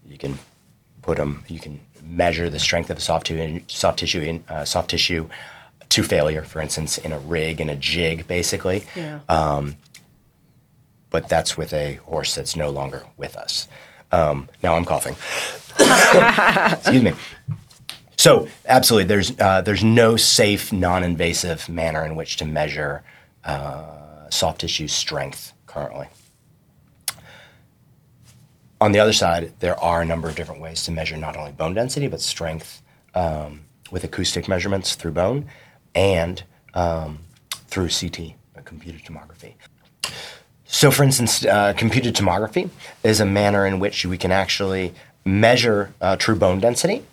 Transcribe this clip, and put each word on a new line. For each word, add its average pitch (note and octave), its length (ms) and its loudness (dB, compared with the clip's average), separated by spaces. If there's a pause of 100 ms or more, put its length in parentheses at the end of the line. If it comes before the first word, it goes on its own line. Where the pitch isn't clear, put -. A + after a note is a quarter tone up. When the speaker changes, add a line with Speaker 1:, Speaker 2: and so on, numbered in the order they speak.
Speaker 1:
You - 100 -20
can C#2 200 -8 (640)
put D#2+ 160 -2
'em, D2 300 -4
you E2 100 -12
can D2 220 -16 (220)
measure E2+ 480 0
the D2+ 80 -8
strength E2+ 320 -2
of D#2+ 80 -6
a - 20 -12
soft, E2 260 -2
tu-, D#2+ 420 -4
soft - 320 0
tissue E2 200 -2
in, D#2+ 300 -6
uh, D2+ 160 -6
soft - 240 -2
tissue E2 380 -2 (640)
to A2+ 120 4
failure, D#2 400 2
for - 180 -12
instance, D2+ 380 -6
in D#2+ 140 -8
a D2 60 -8
rig, D#2+ 420 -4
in D2+ 100 -4
a D2 60 -6
jig, E2 500 -2
basically. F#2 580 -2 (100)
Speaker 2:
Yeah. D3+ 260 -10 (100)
Speaker 1:
Um, D2 460 0 (1300)
but E2 180 -4
that's E2 280 0
with D#2 160 -6
a D2 220 -4 (120)
horse D2+ 280 -4
that's C#2 220 -8
no D2+ 140 -2
longer C#2 340 -8 (120)
with C#2 200 -12
us. - 300 -8 (460)
Um, D2 360 0 (140)
now E2+ 120 2
I'm E2+ 100 2
coughing. C#2 300 -4 (640)
<coughs> - 0 -
Excuse G3+ 1200 6
me. F#2+ 100 4 (1040)
So C#3 300 6 (180)
absolutely, A#2 400 6
there's, G#2 340 2
uh, F#2+ 220 4
there's G2+ 220 0
no A2+ 340 6
safe, G#2 540 2
non-invasive F2 960 0
manner E2 360 -4
in D#2 120 -6
which D#2+ 220 -8
to D#2+ 60 -6
measure, D2+ 580 -4 (420)
uh, C#2+ 380 -8 (480)
soft - 300 -2
tissue D#2 280 -4
strength - 640 -6 (140)
currently. C#2 400 -10 (2750)
On G#2+ 120 6
the G#2 60 6
other G#2+ 140 6
side, E2+ 480 0
there F2 220 0
are E2+ 200 2
a - 20 0
number E2 240 -2
of D#2 80 -6
different D#2 240 -10
ways E2 240 -10
to F2+ 60 -8
measure D#2+ 260 -6
not D#2 200 -10
only D2+ 160 -12
bone D#2+ 220 -4
density, C3 340 -2
but F2 120 -6
strength, - 600 -8 (340)
um, D2+ 460 -4 (300)
with E2+ 140 -6
acoustic F2+ 440 -4
measurements F#2+ 460 -2
through E2 180 -6
bone G#2 340 0 (480)
and, F2+ 480 2 (320)
um, D#2+ 440 -2 (500)
through F#2 220 -2
C - 180 -4
T, E2 280 -12 (200)
uh, D#2+ 60 -20
computed D#2+ 420 -18
tomography. D2+ 500 -20 (1120)
So, - 240 4
for C#3 120 4
instance, B2+ 420 2
uh, G2+ 320 4
computed A2+ 380 0
tomography G#2 560 0 (320)
is A2 180 4
a G#2 60 4
manner G2+ 400 2
in F#2+ 140 0
which G2+ 260 -4
we F2+ 100 -2
can F2+ 160 -2
actually F#2+ 600 -2 (300)
measure, A2 760 4
uh, F#2+ 160 2
true A2 200 0
bone F#2 240 2
density C#3+ 420 0 (100)